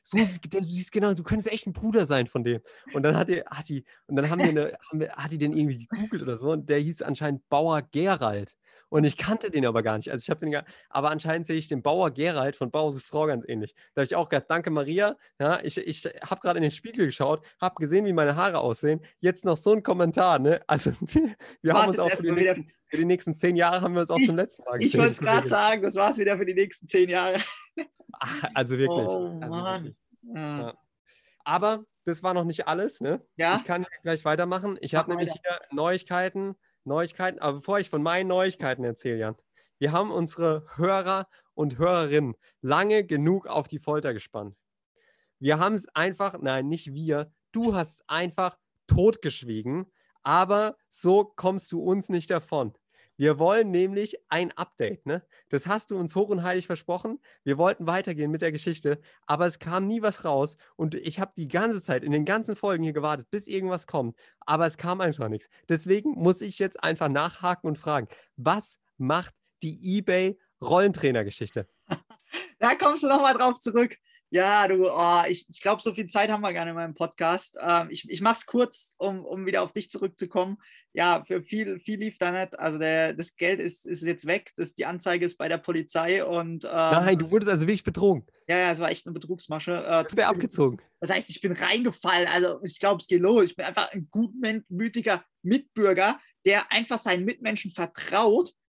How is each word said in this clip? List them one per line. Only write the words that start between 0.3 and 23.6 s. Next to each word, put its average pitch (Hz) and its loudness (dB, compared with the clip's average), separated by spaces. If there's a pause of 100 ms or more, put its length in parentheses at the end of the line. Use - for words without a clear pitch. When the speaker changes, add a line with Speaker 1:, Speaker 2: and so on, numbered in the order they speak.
Speaker 1:
der, 190 -4
du 175 -4
siehst 180 -6
genau, 202 2
du 165 -8
könntest 214 -2
echt 220 -6
ein 185 -6
Bruder 214 2
sein 135 2
von 123 -4
dem.“ 117 0 (300)
Und 143 -2
dann 151 6
hat 165 2
die, 175 0
hat - -14
die, 139 -6 (220)
und 143 -4
dann 143 2
haben 175 2
wir 175 6
eine, 151 0 (140)
haben 160 -4
wir, 156 -4
hat 151 -8
die 160 -6
den 147 0
irgendwie 147 0
gegoogelt 208 -6
oder 123 -4
so 135 -2
und 151 -4
der 147 4
hieß 156 -4
anscheinend 143 -4
Bauer 151 2
Gerald. 135 -2 (340)
Und 151 4
ich 147 2
kannte 208 -4
den 143 0
aber 113 2
gar 110 0
nicht. 104 -8
Also 127 -6
ich - -10
hab 156 -2
den 156 -4
gar, 147 -4 (240)
aber 147 0
anscheinend 160 -4
sehe 160 -2
ich 156 -6
den 135 -4
Bauer 160 2
Gerald 139 -2
von 131 -4
Bauer 156 0
sucht 135 -10
Frau 151 -2
ganz 123 -2
ähnlich. 107 -8 (180)
Da 143 -2
hab 135 2
ich 160 -4
auch 170 0
gedacht, 139 0
„Danke 165 -2
Maria. 160 0 (220)
Ja, 156 2
ich, - -6
ich - -8
hab - -8
gerade 175 0
in 165 2
den 151 2
Spiegel 226 -2
geschaut, 156 0 (140)
hab 185 -2
gesehen, 165 2
wie 196 2
meine 147 4
Haare 175 0
aussehen. 151 0 (180)
Jetzt 180 0
noch 170 4
so 202 4
ein 214 2
Kommentar, 175 4
ne?“ 147 4
Also 143 2 (100)
<laughs> - -2
wir 160 2
Speaker 2:
Das - -
war's 208 6
Speaker 1:
haben - 2
uns 190 0
Speaker 2:
jetzt - -
Speaker 1:
auch 180 2
für 180 -4
die 170 0
Speaker 2:
erstmal 175 2
wieder. 185 4
Speaker 1:
nächsten, 160 -12 (180)
für 151 -4
die 165 2
nächsten 175 0
zehn 175 2
Jahre 175 4